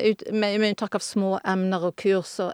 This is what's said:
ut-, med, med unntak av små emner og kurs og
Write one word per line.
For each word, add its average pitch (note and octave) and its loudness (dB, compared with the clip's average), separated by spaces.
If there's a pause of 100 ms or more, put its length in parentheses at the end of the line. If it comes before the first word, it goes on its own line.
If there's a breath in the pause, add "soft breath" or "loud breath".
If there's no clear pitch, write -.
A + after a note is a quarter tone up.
(100)
ut-, - -4
med, G#3 0
med G#3 2
unntak G#3+ -4
av - -2
små F#3+ 0
emner F#3 0
og E3+ -2
kurs G3 0 (100)
og F3+ -2